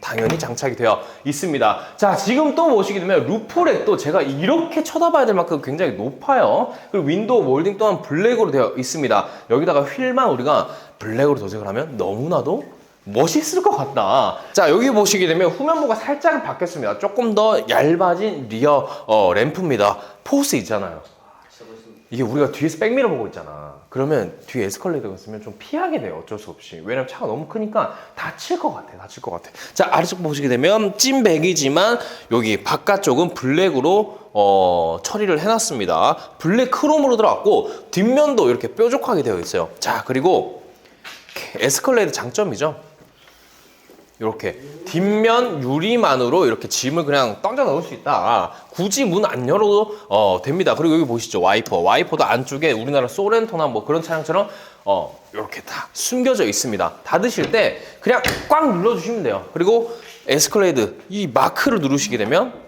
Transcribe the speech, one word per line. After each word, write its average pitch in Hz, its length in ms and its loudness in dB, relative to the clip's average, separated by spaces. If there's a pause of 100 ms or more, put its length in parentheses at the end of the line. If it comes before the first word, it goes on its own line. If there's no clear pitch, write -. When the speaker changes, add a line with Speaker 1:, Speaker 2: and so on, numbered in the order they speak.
Speaker 1:
당연히 113 380 -2
장착이 123 380 -4
되어 113 240 2 (240)
있습니다. 143 560 0 (160)
자, 190 200 2
지금 285 380 2
또 330 140 4
보시게 202 320 2
되면 170 260 0
루프렉도 220 680 0
제가 160 260 0
이렇게 190 600 0
쳐다봐야 320 440 2
될 220 80 2
만큼 170 280 0
굉장히 147 300 -2
높아요. 143 800 0 (180)
그리고 180 160 -2
윈도우 202 360 2
몰딩 156 360 0
또한 214 240 0
블랙으로 208 480 0
되어 131 260 2
있습니다. 123 520 0 (220)
여기다가 143 320 4
휠만 254 480 0
우리가 127 400 0 (280)
블랙으로 127 380 2
도색을 104 320 -8
하면 127 280 -6
너무나도 135 680 -2 (400)
멋있을 302 580 0
것 403 100 4
같다. 113 680 0 (140)
자, 180 180 4
여기 233 200 4
보시게 208 360 2
되면 165 240 2
후면부가 294 460 0
살짝 285 480 -2
바뀌었습니다. 135 540 -4
조금 226 360 -2
더 214 340 2
얇아진 175 800 2
리어, 123 380 2 (200)
어, 104 280 6
램프입니다. 123 640 2 (240)
포스 277 340 0
있잖아요. 95 460 -4
Speaker 2:
아, - 480 -20
진짜 - 200 -20
멋있습니다. - 400 -20
Speaker 1:
이게 123 120 -4
우리가 131 300 0
뒤에서 156 260 -4
백미러 240 300 2
보고 123 180 -4
있잖아. 76 640 -14
그러면 127 580 -2
뒤에 113 200 -4
에스컬레이터가 113 500 -6
있으면 107 260 -16
좀 104 160 -16
피하게 320 420 -6
돼요. 85 220 -10
어쩔 107 160 -12
수 92 120 -16
없이. 82 340 -18
왜냐면 127 240 -4
차가 - 180 -10
너무 131 200 -6
크니까 214 500 -4 (180)
다칠 - 440 -8
것 - 140 -4
같아. - 260 -16
다칠 95 240 -20
것 - 100 -10
같아. 85 180 -12 (240)
자, 151 160 -2
아래쪽 175 320 -2
보시게 143 260 -4
되면 190 480 0
찐백이지만 185 1000 2 (320)
여기 110 320 0
바깥쪽은 170 720 0
블랙으로, 165 840 0 (160)
어, 90 680 2
처리를 196 380 -2
해놨습니다. 139 1000 0
블랙 240 320 2
크롬으로 294 460 2
들어갔고 196 760 0
뒷면도 240 600 2
이렇게 120 240 -2
뾰족하게 233 480 0
되어 104 180 -2
있어요. 85 300 -4 (100)
자, - 260 -4
그리고 135 560 0 (960)
에스컬레이터 208 540 0
장점이죠. 139 800 -4 (1300)
요렇게 107 380 -6 (240)
뒷면 214 800 0
유리만으로 151 840 2
이렇게 113 240 0
짐을 151 380 -2
그냥 135 340 0
던져 254 240 0
넣을 165 180 0
수 - 120 -12
있다. 107 580 0 (160)
굳이 202 380 -2
문 196 180 2
안 123 240 -2
열어도, 208 480 2 (140)
어, 98 340 4
됩니다. 143 300 2
그리고 160 220 2
여기 165 100 2
보시죠. 117 340 -4
와이퍼. 101 380 2
와이퍼도 135 460 2
안쪽에 131 480 0
우리나라 123 360 0
소렌토나 202 600 0
뭐 113 180 -4
그런 160 160 0
차량처럼, 160 460 -2 (360)
어, 95 340 -2 (160)
요렇게 104 280 -10
다 - 320 -12
숨겨져 247 500 0
있습니다. 104 480 -2 (100)
닫으실 185 480 0
때 202 280 2 (220)
그냥 247 200 2 (300)
꽉 302 200 4
눌러주시면 202 520 0
돼요. 104 320 -2
그리고 226 360 2 (380)
에스컬레이드 151 680 2 (100)
이 202 180 -4
마크를 202 540 0
누르시게 135 380 -2
되면 156 340 0 (140)